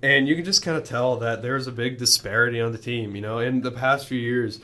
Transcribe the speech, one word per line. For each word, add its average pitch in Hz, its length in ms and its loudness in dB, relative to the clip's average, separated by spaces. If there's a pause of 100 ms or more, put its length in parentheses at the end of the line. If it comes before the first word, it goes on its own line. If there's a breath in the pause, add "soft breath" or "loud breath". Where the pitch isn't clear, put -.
and 139 260 4
you 156 80 4
can 170 100 -4
just 190 180 2
kinda 160 180 0
tell 123 360 0
that 113 260 -2
there's 127 240 -2
a 127 40 -8
big 120 260 -4
disparity 120 640 2
on 117 100 -2
the 113 60 -6
team. 113 380 -4
You 101 60 -6
know, 110 180 -4
in 127 220 0
the 123 100 -4
past 131 360 0
few 127 120 -2
years, 120 440 -2